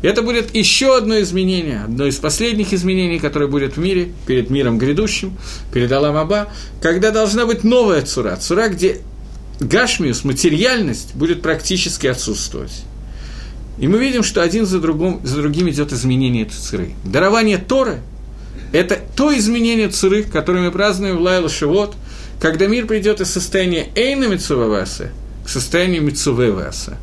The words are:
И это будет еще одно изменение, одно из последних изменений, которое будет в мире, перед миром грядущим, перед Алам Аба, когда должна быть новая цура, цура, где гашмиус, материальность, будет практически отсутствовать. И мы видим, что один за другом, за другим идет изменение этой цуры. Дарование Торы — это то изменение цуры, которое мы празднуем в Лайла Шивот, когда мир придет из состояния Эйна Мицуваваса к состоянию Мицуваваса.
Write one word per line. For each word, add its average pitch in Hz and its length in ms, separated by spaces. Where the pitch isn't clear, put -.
И 143 40
это 226 160
будет 233 320
еще 262 400
одно 220 260
изменение, 175 640
одно 123 220
из 139 120
последних 208 540
изменений, 180 460
которое 147 300
будет 139 280
в 151 40
мире, 180 320
перед 123 220
миром 127 280
грядущим, 185 580
перед 123 180
Алам 147 260
Аба, 202 360
когда 185 300
должна 220 340
быть 233 200
новая 214 380
цура, 107 340
цура, 208 320
где 175 320
гашмиус, 143 640
материальность, 160 920
будет 165 260
практически 165 640
отсутствовать. - 760
И 127 100
мы 202 100
видим, 247 240
что 196 200
один 190 220
за 185 140
другом, 165 460
за 131 140
другим 151 300
идет 143 240
изменение 127 520
этой - 100
цуры. - 400
Дарование 196 540
Торы — 247 400
это 180 260
то 285 220
изменение 226 520
цуры, 196 360
которое 180 400
мы 175 80
празднуем 190 460
в - 20
Лайла 180 280
Шивот, 190 460
когда 160 260
мир 226 200
придет 208 340
из 180 100
состояния 180 640
Эйна 269 300
Мицуваваса 120 880
к - 40
состоянию 165 540
Мицуваваса. 120 1000